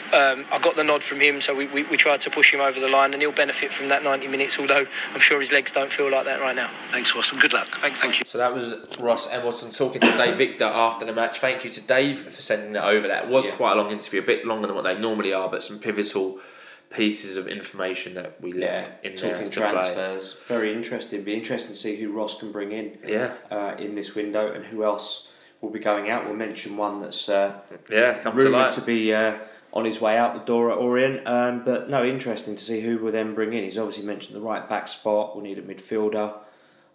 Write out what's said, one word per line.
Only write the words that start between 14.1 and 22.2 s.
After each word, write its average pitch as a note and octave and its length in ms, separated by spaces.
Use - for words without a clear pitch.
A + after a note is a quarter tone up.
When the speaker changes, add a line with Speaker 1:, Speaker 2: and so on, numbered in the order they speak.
Speaker 3:
a - 40
bit - 200
longer A2 220
than G2 100
what D2+ 80
they F#2 120
normally G#2 360
are, F#2+ 160
but - 120
some G#2 160
pivotal G2+ 600
pieces G#2+ 460
of F#2 140
information F#2+ 640
that F2+ 260
we F2+ 140
left F2+ 360
Speaker 4:
Yeah, G2 60
Speaker 3:
in F#2+ 80
there F#2 160
Speaker 4:
talking G2 160
Speaker 3:
to F#2+ 100
play. G#2 120
Speaker 4:
transfers, F#2+ 760
very A2 240
interesting. A2+ 520
Be G#2 100
interesting A2+ 400
to G2 40
see G#2+ 200
who G#2+ 160
Ross G#2+ 260